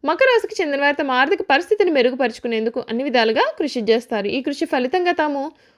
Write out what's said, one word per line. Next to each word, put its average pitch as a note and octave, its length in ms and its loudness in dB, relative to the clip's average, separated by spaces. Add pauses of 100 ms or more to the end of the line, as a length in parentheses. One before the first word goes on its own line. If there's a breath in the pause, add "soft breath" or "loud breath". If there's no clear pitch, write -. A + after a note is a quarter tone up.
మకర E4 260 2
రాశికి A4+ 280 2
చెందిన D4 240 -2
వారు C#4+ 160 2
తమ C#4+ 140 -2
ఆర్థిక C4+ 340 2
పరిస్థితిని F4+ 460 2
మెరుగుపరుచుకునేందుకు A#3+ 960 0
అన్ని A#3 160 -4
విధాలుగా A#3+ 480 2
కృషి C#4 300 -4
చేస్తారు. G#3+ 460 0
ఈ C4 140 -2
కృషి D4 240 -4
ఫలితంగా F4 480 0
తాము D4 300 -2 (340 soft breath)